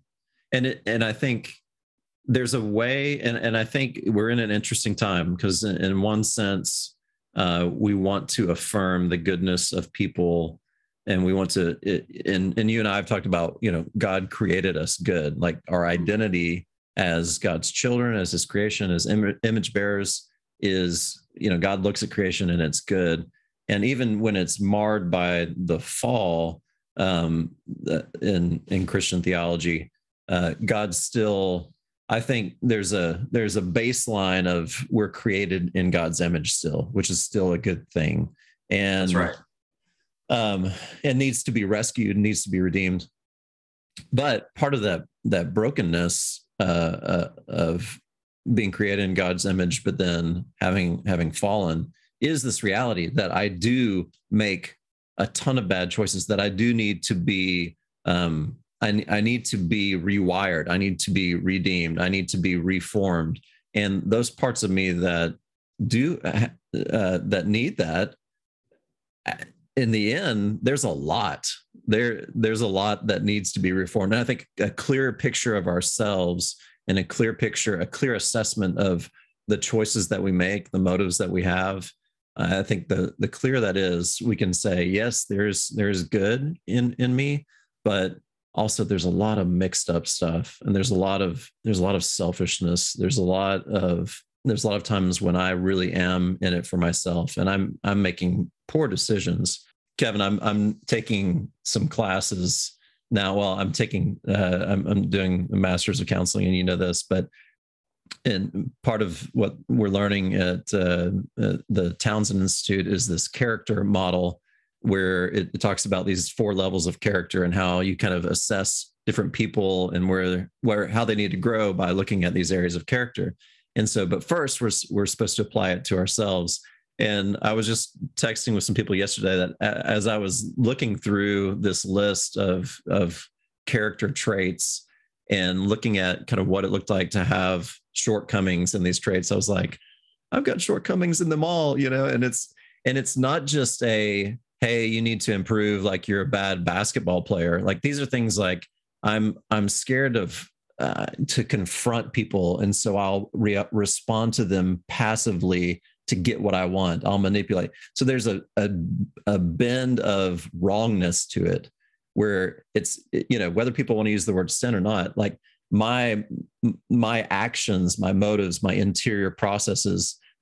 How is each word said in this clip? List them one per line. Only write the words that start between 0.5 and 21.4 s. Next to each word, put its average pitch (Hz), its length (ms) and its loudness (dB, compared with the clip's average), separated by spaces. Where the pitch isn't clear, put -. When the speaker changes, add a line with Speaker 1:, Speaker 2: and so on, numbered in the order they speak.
Speaker 1:
And 127 140 0
it, - 200 -6
and 113 180 0
I 110 80 -2
think 117 420 -4
there's 127 300 2
a 123 60 0
way, 123 600 -2
and, 117 160 0
and 113 200 0
I 110 80 2
think 135 420 -2
we're 110 240 2
in 120 80 2
an 110 120 0
interesting 104 440 0
time, 90 420 0
'cause 92 260 0
in, 101 140 -2
in 95 240 0
one 107 240 2
sense, - 720 -2
uh, 87 340 2
we 101 240 0
want 95 360 0
to 95 200 0
affirm 90 580 0
the 90 80 0
goodness 90 560 0
of 90 200 -4
people, 85 680 0
and 92 180 2
we 92 80 4
want 95 180 0
to, 85 320 0
it, 92 240 -2
and, 95 320 0
and 110 120 2
you 113 80 2
and 107 100 0
I 98 80 0
have 98 100 -2
talked 98 200 0
about, 87 340 0
you 107 120 2
know, 82 120 -2
God 95 320 0
created 92 460 0
us 78 200 -2
good, 80 420 0
like, 85 300 0
our 87 140 2
Speaker 2:
Mm-hmm. 85 200 0
Speaker 1:
identity 87 640 0
as 85 420 0
God's 85 320 -2
children, 120 460 0
as 90 160 -2
his - 140 -2
creation, 104 440 -2
as 85 160 0
im-, 101 360 2
image 110 300 0
bearers 101 560 -2
is, 90 600 -2
you - 160 -2